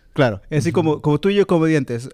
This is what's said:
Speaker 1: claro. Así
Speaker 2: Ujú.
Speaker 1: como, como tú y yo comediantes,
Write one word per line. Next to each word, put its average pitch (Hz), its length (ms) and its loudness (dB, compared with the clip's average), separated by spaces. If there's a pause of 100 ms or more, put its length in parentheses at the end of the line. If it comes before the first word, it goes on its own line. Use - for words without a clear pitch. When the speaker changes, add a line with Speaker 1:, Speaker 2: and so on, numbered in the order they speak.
(140)
Speaker 1:
claro. 117 360 0
Así 151 200 -2
Speaker 2:
Ujú. 160 60 -2
Speaker 1:
como, 156 280 0
como 147 160 2
tú 196 100 0
y 202 60 0
yo 202 100 2
comediantes, 147 680 0